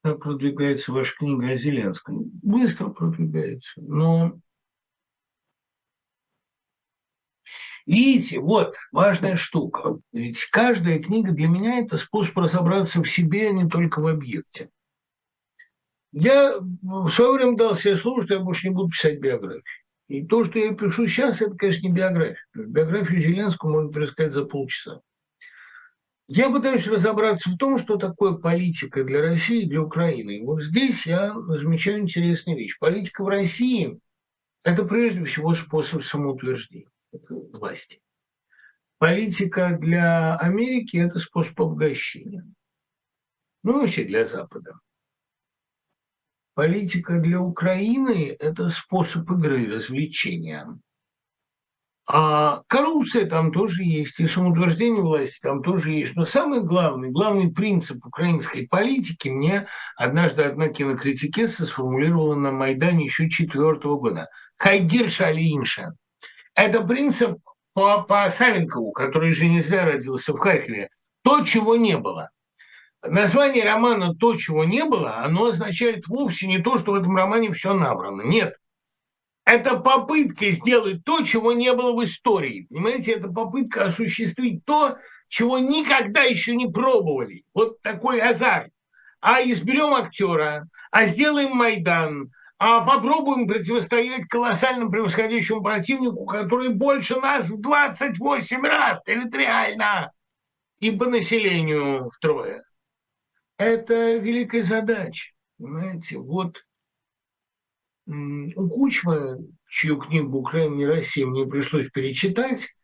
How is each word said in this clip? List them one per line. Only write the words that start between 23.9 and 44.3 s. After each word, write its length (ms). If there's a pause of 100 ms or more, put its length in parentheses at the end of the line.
пересказать 400
за 140
полчаса. 540 (1300)
Я 220
пытаюсь 360
разобраться 640
в 80
том, 200
что 200
такое 360
политика 680
для 160
России 420
и 60
для 140
Украины. 560
И 40
вот 200
здесь 420
я 300
замечаю 640
интересную 560
вещь. 220
Политика 440
в 60
России — 720 (640)
это 200
прежде 400
всего 280
способ 500
самоутверждения, 840 (240)
это 220 (180)
власти. 480 (1000)
Политика 800
для 580
Америки — 600
это 220
способ 420
обогащения. 840 (1160)
Ну, 180
вообще 240
для 200
Запада. 540 (1800)